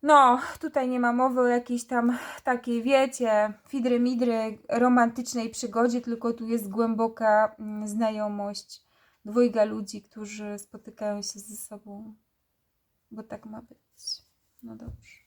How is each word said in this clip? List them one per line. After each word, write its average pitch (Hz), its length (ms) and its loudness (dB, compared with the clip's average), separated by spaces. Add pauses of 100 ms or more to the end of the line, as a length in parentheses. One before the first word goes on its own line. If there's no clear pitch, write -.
no, 277 380 8 (200)
tutaj 277 300 -2
nie 254 100 -2
ma 240 140 2
mowy 254 280 2
o 247 60 4
jakiejś 240 400 0
tam 240 300 0 (260)
takiej, 240 400 -2
wiecie, 240 720 2 (140)
fidry 247 320 0
midry, 233 580 0 (120)
romantycznej 240 800 2
przygodzie, 233 520 -2
tylko 233 320 -4
tu 226 140 -10
jest 220 220 -4
głęboka, 220 920 2
mm, 214 280 -10
znajomość 208 960 -6 (400)
dwojga 226 380 2
ludzi, 214 380 -6
którzy 208 580 -12
spotykają 208 600 -8
się 202 180 -10
ze 208 160 -18
sobą, 208 600 -16 (960)
bo 214 120 -14
tak 220 220 -14
ma 220 160 -16
być. - 160 -20 (840)
No 226 120 -16
dobrze. - 520 -18